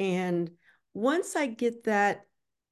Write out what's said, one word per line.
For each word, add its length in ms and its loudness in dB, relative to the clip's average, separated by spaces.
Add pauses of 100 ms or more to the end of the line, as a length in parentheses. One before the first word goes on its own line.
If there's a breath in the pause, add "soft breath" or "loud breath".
and 500 0 (440 soft breath)
once 420 0
I 100 0
get 380 -4
that 380 2 (500)